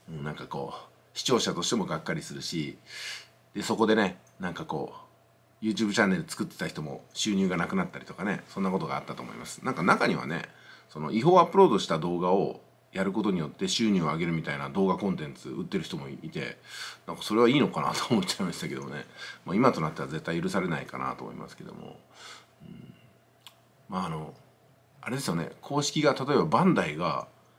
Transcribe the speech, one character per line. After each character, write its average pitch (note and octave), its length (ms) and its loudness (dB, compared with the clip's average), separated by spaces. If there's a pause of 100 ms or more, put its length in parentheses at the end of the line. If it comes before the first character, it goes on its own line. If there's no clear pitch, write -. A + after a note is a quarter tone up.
う E2 40 -12
ん、 D2 120 -8
な D2+ 80 -6
ん - 20 -8
か D2+ 120 -12
こ - 280 -8
う、 - 440 -16
視 - 60 -8
聴 A#2+ 160 4
者 F#2 140 0
と F2 80 -2
し - 80 0
て A#2+ 60 2
も F#2 100 0
が - 100 -2
っ E2 60 -6
か F2 120 -4
り D#2 80 -4
す D2 120 -12
る D2 80 -10
し、 D2 360 -6 (760)
で、 G2+ 80 -6
そ G#2 140 0
こ G#2+ 100 4
で A2 80 6
ね、 G2+ 240 2 (200)
な F#2 120 -4
ん E2 40 -10
か E2 100 -10
こ - 300 -6 (680)
う、 - 20 -8
YouTube G#2+ 280 2
チ A2+ 80 2
ャ G#2 60 6
ン G2 40 4
ネ F#2 60 4
ル D#2+ 100 -2
作 - 180 -6
っ - 20 -4
て - 100 -14
た D#2+ 100 -6
人 D#2+ 160 -8
も C#2 200 -8 (100)
収 G#2 220 -2
入 F#2+ 140 4
が F2 80 0
な E2+ 100 0
く G2 100 -2
な F2+ 80 2
っ - 40 -6
た - 100 -12
り - 80 -14
と - 80 -14
か F2+ 100 -8
ね、 G2+ 240 -2
そ - 120 -8
ん F#2+ 40 0
な F#2+ 60 2
こ F#2 80 0
と D#2+ 80 -2
が C#2 100 -4
あ - 40 -4
っ - 40 -16
た - 100 -10
と - 80 -10
思 A#1+ 100 -12
い A1+ 40 -14
ま - 80 -12
す。 - 200 -14
な - 80 -2
ん - 20 -4
か D#2+ 80 -4
中 - 240 4
に F#2 80 2
は C2 120 -4
ね、 D#2 160 -4 (460)
そ D2+ 120 -12
の D2+ 120 -4
違 A2+ 100 2
法 F3+ 160 10
ア E3+ 60 10
ッ - 20 6
プ F#3 120 2
ロ F#3+ 80 12
ー C#3+ 40 6
ド G2+ 80 4
し - 80 0
た E2 120 2
動 F2 200 0
画 F2+ 120 2
を F#2+ 300 2 (320)
や F#2+ 120 0
る F#2+ 80 0
こ G#2 100 0
と G2+ 80 2
に F2+ 80 2
よ D2+ 80 -2
っ C#2 40 -8
て F#2 180 -4
収 A2 220 2
入 F#2 120 4
を D#2 40 2
上 D2+ 120 0
げ E2+ 80 0
る E2+ 60 0
み D#2+ 100 0
た D2 120 -4
い C#2 40 -4
な C#2+ 100 -6
動 F#2+ 200 2
画 F2+ 80 2
コ G2+ 120 -2
ン F2 80 0
テ D#2 100 -6
ン C#2+ 80 -12
ツ - 140 -16
売 C2 140 -6
っ - 20 -4
て F#2+ 140 -4
る E2 60 -2
人 - 120 -8
も C#2 120 -8
い - 80 -10
て、 - 420 -8 (480)
な - 80 -8
ん - 20 -8
か - 60 -12
そ G#2 120 -2
れ A2+ 60 6
は A#2 80 10
い B2+ 40 6
い C#3+ 80 6
の G2 80 4
か D#2 140 -2
な C#2 100 0
と - 180 -2
思 A2+ 100 6
っ F#2 40 -2
ち - 160 -4
ゃ - 20 0
い F#2 40 0
ま E2 60 -4
し - 80 -10
た E2 80 -6
け C#2 60 -6
ど C2+ 80 -8
も C#2 80 -12
ね。 C#2+ 140 -10 (400)
ま E2+ 80 -4
あ、 F#2+ 40 2
今 A#2+ 160 6
と F2+ 80 -4
な D#2 80 0
っ D#2 40 -4
て C#2+ 100 -8
は C#2+ 60 -6
絶 D2+ 160 -6
対 E2+ 160 -2
許 F#2 80 -2
さ C3+ 120 0
れ B2+ 80 -2
な C#2 140 -2
い - 40 -12
か - 120 -10
な C2 160 -4
と - 100 -12
思 G#1+ 80 -10
い - 40 -14
ま - 120 -12
す - 80 -20
け - 80 -18
ど - 80 -14
も。 - 280 -16 (680)
う - 40 -16
ん。 - 220 -18 (960)
ま F#2 120 -4
あ、 F#2 60 -4
あ - 20 -6
の、 D#2 260 -8 (680)
あ - 80 -8
れ C3 60 -2
で C3+ 60 -4
す - 60 -2
よ E2+ 80 0
ね。 D#2+ 140 -2 (100)
公 C#3+ 220 -2
式 D3 200 0
が、 C#3 120 6
例 C3+ 200 -2
え A#2 40 6
ば F2 80 4
バ A2+ 180 4
ン F3 100 8
ダ F#2 120 2
イ D2+ 100 -4
が、 D#2 320 -2 (300)